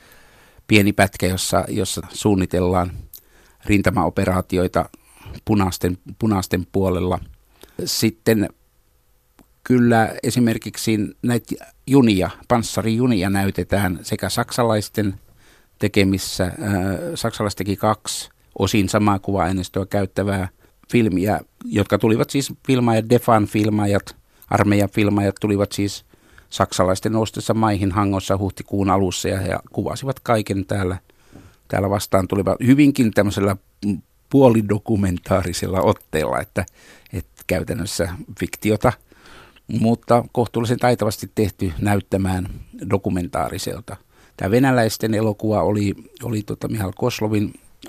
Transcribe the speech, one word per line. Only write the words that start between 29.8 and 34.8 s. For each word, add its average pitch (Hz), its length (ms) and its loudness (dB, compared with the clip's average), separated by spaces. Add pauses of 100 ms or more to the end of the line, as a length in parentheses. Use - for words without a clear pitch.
kaiken 101 460 -2
täällä, 95 300 -4 (720)
täällä 98 220 0
vastaan 98 380 0
tulivat 95 280 0 (100)
hyvinkin 135 440 4
tämmöisellä 98 460 2 (760)
puolidokumentaarisella 101 1500 2